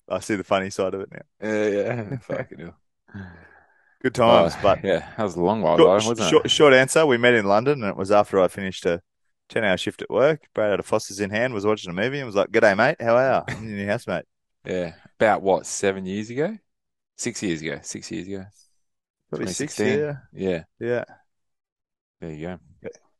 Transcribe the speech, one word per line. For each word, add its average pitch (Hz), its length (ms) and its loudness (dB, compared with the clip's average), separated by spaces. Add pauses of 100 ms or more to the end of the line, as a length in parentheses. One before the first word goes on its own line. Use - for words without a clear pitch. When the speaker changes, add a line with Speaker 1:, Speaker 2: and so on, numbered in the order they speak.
Speaker 1:
I 92 140 -4
see 110 160 -4
the 92 80 -8
funny 95 240 -2
side 95 240 -4
of 98 80 -8
it - 100 -12
now." - 380 -14
Speaker 2:
Yeah, 107 180 -2
yeah. 104 500 -4
Speaker 1:
<laughs> - 40 -14
Speaker 2:
Fucking - 380 -10
hell. 85 200 -18 (1200)
Speaker 1:
Good 127 140 -4
times, 113 400 6
Speaker 2:
Oh, - 60 -14
Speaker 1:
but 98 220 2
Speaker 2:
yeah, 92 340 -2
that 113 60 -4
was 92 120 -4
a 87 60 -2
long 101 200 2
while 80 160 2
Speaker 1:
short, 95 220 8
Speaker 2:
ago, 110 80 0
wasn't 110 220 0
Speaker 1:
short, - 160 4
Speaker 2:
it? 131 40 -4
Speaker 1:
short 147 240 6
answer, 135 320 4
we 127 120 2
met 123 160 4
in 110 120 2
London, 120 380 0
and 101 60 -2
it - 80 -8
was 95 140 -6
after 104 280 4
I 90 80 4
finished 95 380 -8
a 85 160 0 (480)
ten-hour 104 260 0
shift - 260 -6
at - 80 -12
work. 147 440 0
Brad 104 180 0
had 95 80 0
a 85 40 -6
Foster's 104 360 -4
in 101 120 -2
hand, 120 220 -2
was 101 120 -6
watching 107 240 -2
a 85 40 -8
movie, 123 260 -4
and 135 60 -8
was 104 100 -12
like, 98 160 2
"G'day, 104 260 4
mate. 131 240 2
How 117 160 2
are 131 120 2
ya? 92 200 0
I'm 110 180 -12
your 104 120 -10
new 98 80 -6
housemate." 101 380 -4 (380)
Speaker 2:
Yeah. 90 300 -6 (260)
About, 101 220 4
what, 92 240 2
seven 95 400 -4
years 104 240 -8
ago? 160 280 -6 (600)
Six - 240 -8
years 82 200 -4
ago. 76 200 -8
Six - 300 -14
years 90 160 -10
ago. 98 160 -12 (840)
Speaker 1:
Probably - 180 -6
six, 113 300 -8
Speaker 2:
Twenty 107 160 0
sixteen. 143 60 -2
Speaker 1:
yeah. 147 160 -6 (180)
Speaker 2:
Yeah. 90 300 -4 (160)
Speaker 1:
Yeah. 120 240 -4 (1160)
Speaker 2:
There 85 120 -12
you 78 160 -12 (340)
go. - 80 -14 (300)